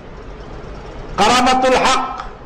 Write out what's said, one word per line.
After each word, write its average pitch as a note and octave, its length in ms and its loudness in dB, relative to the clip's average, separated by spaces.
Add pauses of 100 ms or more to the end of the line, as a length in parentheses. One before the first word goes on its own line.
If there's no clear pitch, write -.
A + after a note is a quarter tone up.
(1160)
কারামাতুল B3+ 580 4
হক, - 460 2 (260)